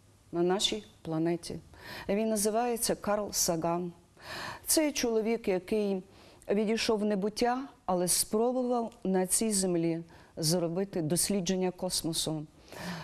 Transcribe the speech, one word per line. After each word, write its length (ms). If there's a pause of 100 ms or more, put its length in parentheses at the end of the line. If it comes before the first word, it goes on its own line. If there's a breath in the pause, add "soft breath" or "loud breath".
(320)
на 120
нашій 400 (180)
планеті. 580 (500 loud breath)
Він 200
називається 680
Карл 360
Саган. 600 (720 loud breath)
Це 260
чоловік, 560
який 560 (460 loud breath)
відійшов 500
в 60
небуття, 600 (180)
але 220
спробував 840 (120)
на 240
цій 240
землі 520 (340 loud breath)
зробити 640
дослідження 680
космосу, 760 (580 loud breath)